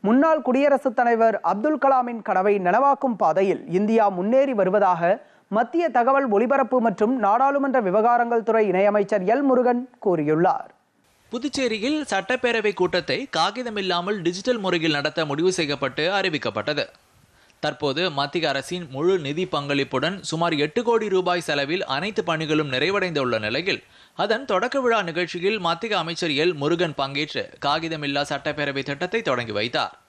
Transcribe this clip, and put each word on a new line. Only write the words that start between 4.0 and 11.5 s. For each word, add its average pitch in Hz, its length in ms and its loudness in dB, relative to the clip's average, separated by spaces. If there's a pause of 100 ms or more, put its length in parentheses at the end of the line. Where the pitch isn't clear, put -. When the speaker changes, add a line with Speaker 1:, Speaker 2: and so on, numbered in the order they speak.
Speaker 1:
முன்னேறி 254 420 2
வருவதாக 185 440 2 (540)
மத்திய 240 280 0 (120)
தகவல் 269 300 4 (100)
ஒலிபரப்பு 254 500 2
மற்றும் 214 280 0 (100)
நாடாளுமன்ற 269 640 2
விவகாரங்கள் 233 640 2
துறை 220 240 4
இணையமைச்சர் 202 520 2 (100)
எல் 277 160 0
முருகன் 247 320 2 (240)
கூறியுள்ளார். 160 600 2 (640)
Speaker 2:
புதுச்சேரியில் 254 680 -2 (120)